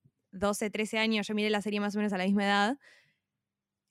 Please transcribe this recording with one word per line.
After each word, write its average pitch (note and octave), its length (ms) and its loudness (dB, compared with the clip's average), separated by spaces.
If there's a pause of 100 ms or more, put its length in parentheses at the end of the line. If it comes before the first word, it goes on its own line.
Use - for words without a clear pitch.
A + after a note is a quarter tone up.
(300)
doce, G3+ 400 -2
trece G#3+ 280 -4
años, A3 300 0
yo G#3+ 60 -4
miré G#3+ 160 0
la G#3 100 2
serie G#3 180 -4
más G3+ 160 -2
o G#3+ 40 0
menos G#3 160 0
a - 40 -2
la F#3 60 -2
misma G3 220 2
edad, G3+ 320 2 (1120)